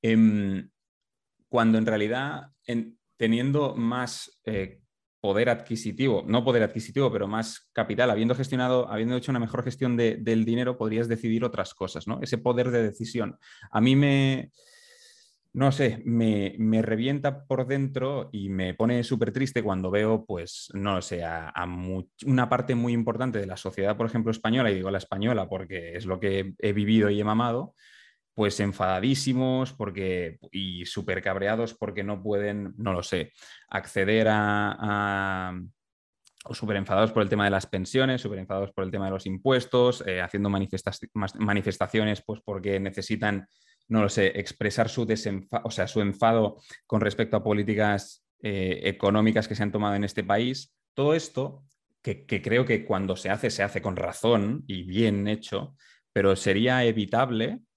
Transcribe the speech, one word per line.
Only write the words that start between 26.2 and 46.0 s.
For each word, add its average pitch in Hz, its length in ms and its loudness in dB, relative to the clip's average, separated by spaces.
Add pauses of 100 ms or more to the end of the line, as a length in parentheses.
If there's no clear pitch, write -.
he 104 160 0
vivido 104 380 4
y 104 80 0
he 104 40 0
mamado, 120 520 0 (580)
pues 104 280 0
enfadadísimos 127 1120 0
porque, 92 680 -4 (140)
y 90 320 -6
súper 95 360 -4
cabreados 104 520 -2
porque 104 320 -8
no 101 180 -6
pueden, 101 540 -4
no 101 160 -2
lo 87 100 -2
sé, 82 300 -4 (360)
acceder 101 600 2
a, 104 500 0
a, 98 840 -2 (840)
o 120 100 -10
súper 104 220 -2
enfadados 98 340 2
por 110 120 2
el 98 60 0
tema 104 140 2
de 101 80 4
las 95 160 0
pensiones, 127 540 0
súper 101 180 -6
enfadados 98 320 -4
por 95 140 -6
el 92 60 -6
tema 98 140 -4
de 95 60 -4
los 95 140 -6
impuestos, 123 840 2
eh, 90 140 -2
haciendo 101 280 0
manifestas-, 95 520 -2 (120)
mas-, 101 220 -4
manifestaciones, 104 920 0
pues, 107 180 -8
porque 98 360 -4
necesitan, 98 680 -4 (420)
no 110 120 4
lo 101 80 4
sé, 98 180 4 (120)
expresar 107 480 -2
su 117 180 -2
desenfa-, 107 600 -4
o 113 40 -4
sea, 92 200 -2
su 110 100 0
enfado 107 580 2 (300)